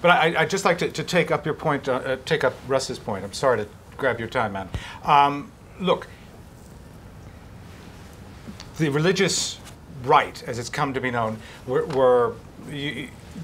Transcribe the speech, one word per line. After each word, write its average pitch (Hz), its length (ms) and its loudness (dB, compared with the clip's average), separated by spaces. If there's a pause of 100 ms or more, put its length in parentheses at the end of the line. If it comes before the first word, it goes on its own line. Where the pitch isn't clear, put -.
but 175 80 6
I, 165 240 6
I, 156 80 2
I'd 156 80 0
just 196 160 0
like 175 100 4
to, 165 140 -2
to 160 120 -6
take 165 280 0
up 151 160 0
your 151 80 0
point, 143 340 -2
uh, 127 40 2
uh, 131 240 -2 (100)
take 156 180 0
up 127 80 4 (160)
Russ's 131 300 -2
point. 101 260 -6
I'm 98 80 -10
sorry 117 320 2
to - 40 -10 (280)
grab 120 220 0
your 113 100 -6
time, 113 240 -2
man. 95 160 -8 (360)
Um, 143 460 4 (300)
look, 180 260 0 (2750)
the 151 140 2
religious 175 680 2 (460)
right, 127 420 4
as 120 120 -6
it's 117 100 -6
come 143 240 -2
to 127 80 -2
be 127 100 -2
known, 110 280 -2 (280)
were, 135 200 0
were 123 480 6 (360)
you, 143 380 -6 (360)